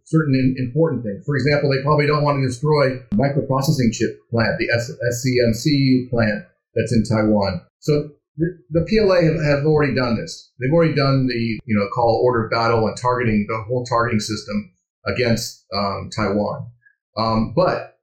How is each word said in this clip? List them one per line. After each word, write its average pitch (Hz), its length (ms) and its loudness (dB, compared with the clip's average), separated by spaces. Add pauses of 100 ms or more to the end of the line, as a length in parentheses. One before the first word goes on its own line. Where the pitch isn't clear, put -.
certain 151 300 2
in-, 127 320 0
important 135 360 0
things. 101 220 -8
For 143 120 -2
example, 139 340 2
they 131 120 0
probably 147 240 2
don't 147 160 2
want 143 200 0
to 131 40 0
destroy 139 520 0 (160)
microprocessing 135 800 0
chip - 260 -4 (120)
plant, 110 280 0
the 113 120 -2
S-, 117 200 -2 (180)
S - 140 -6
C 123 240 0
M 113 80 2
C 135 560 2
plant 107 340 0 (300)
that's 113 180 -2
in 110 120 4
Taiwan. 107 560 0 (200)
So 147 300 0 (280)
the, 170 200 -4 (120)
the 165 180 0
P 220 100 2
L 196 140 4
A 175 100 4
have, 156 220 2
have 143 220 2
already 147 280 2
done 123 220 0
this. - 420 -10
They've 127 140 -2
already 165 220 4
done 135 320 2
the, 123 80 0 (320)
you 107 120 2
know, 101 160 0
call 117 300 2
order 120 240 2
battle 113 380 2
and 98 100 -4
targeting, 120 500 0
the 113 220 -6
whole 123 160 -2
targeting 113 360 0
system 104 520 -8 (340)
against, - 600 -2 (100)
um, 98 400 -6
Taiwan. 104 500 -2 (520)
Um, 113 360 0
but - 360 0 (120)